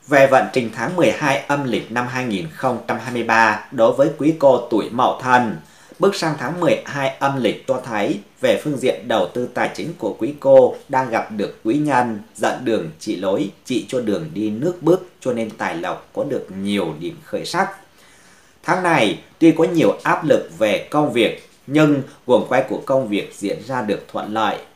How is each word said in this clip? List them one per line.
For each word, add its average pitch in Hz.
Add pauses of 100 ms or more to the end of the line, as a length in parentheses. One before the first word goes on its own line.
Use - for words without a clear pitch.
Về 139
vận 127
trình 117
tháng 123
mười 156
hai 139
âm 143
lịch 110
năm 123
hai 127
nghìn 95
không 123
trăm 113
hai 123
mươi 117
ba 110
đối 123
với 151
quý 156
cô 127
tuổi 101
Mậu 117
Thân, 123 (420)
bước 196
sang 156
tháng 151
mười 143 (100)
hai 139
âm 139
lịch 95
cho 127
thấy 107 (220)
về 120
phương 147
diện 120
đầu 113
tư 123
tài 117
chính 151
của 101
quý 131
cô 131 (140)
đang 131
gặp 110
được 98
quý 117
nhân 123 (160)
dẫn 120
đường 95 (100)
chỉ 101
lối, 95 (160)
chỉ 107
cho 127
đường 92
đi 107
nước 139
bước, 170 (100)
cho 127
nên 113
tài 95
lộc 90
có 101
được 127 (140)
nhiều 98
điểm 82
khởi 82
sắc. 180 (960)
Tháng 180
này 123 (200)
tuy 165
có 156
nhiều 165
áp 170
lực 120
về 104
công 147
việc, 113 (180)
nhưng 147 (260)
guồng 117
quay 131
của 98
công 131
việc 101
diễn 98 (100)
ra 127
được 104
thuận 107
lợi 107 (180)